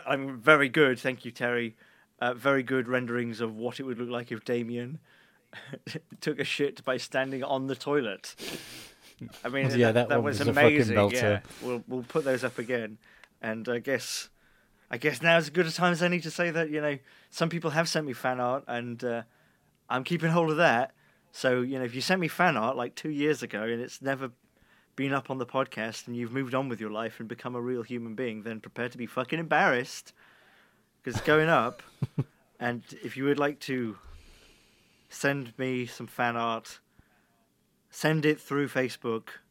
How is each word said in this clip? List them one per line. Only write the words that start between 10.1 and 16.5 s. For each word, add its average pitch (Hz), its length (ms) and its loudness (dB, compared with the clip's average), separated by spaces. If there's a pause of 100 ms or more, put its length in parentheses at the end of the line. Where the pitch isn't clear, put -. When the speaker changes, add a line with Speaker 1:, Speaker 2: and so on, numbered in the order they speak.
Speaker 2:
one 117 80 2
Speaker 1:
was 135 140 0
Speaker 2:
was 135 100 2
a 113 40 4
fucking 147 160 8
Speaker 1:
amazing. 120 280 4
Speaker 2:
belter. 101 160 6
Speaker 1:
Yeah, 107 260 2 (220)
we'll, 120 260 -4
we'll 127 160 -6
put 147 220 -2
those 127 180 2
up 123 160 -4
again. 113 380 -4 (440)
And 110 280 -4
I 120 100 0
guess, 127 480 -2 (640)
I 120 60 -4
guess 143 240 0
now's 165 240 8
as 147 40 -8
good 165 160 4
a 160 60 -2
time 175 220 4
as 165 100 0
any 175 160 2
to 160 100 -8
say 175 220 0